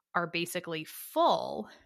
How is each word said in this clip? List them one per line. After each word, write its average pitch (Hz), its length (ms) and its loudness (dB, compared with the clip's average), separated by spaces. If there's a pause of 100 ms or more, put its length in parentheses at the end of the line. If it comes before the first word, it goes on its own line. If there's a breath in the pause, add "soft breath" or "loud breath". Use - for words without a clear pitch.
(140)
are 175 120 2
basically 170 580 -4
full 214 840 0 (180 loud breath)